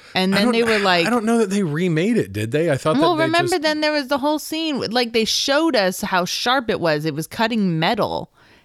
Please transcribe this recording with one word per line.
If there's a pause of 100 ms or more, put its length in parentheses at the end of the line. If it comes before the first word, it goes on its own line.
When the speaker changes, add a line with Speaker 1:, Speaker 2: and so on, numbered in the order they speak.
(160)
Speaker 1:
And
Speaker 2:
I
Speaker 1:
then
Speaker 2:
don't,
Speaker 1:
they
were
like,
Speaker 2:
I
don't
know
that
they
remade
it,
did
they?
I
thought
Speaker 1:
Well,
Speaker 2:
that
they
Speaker 1:
remember
Speaker 2:
just
Speaker 1:
then
there
was
the
whole
scene,
with,
like,
they
showed
us
how
sharp
it
was.
It
was
cutting
metal. (340)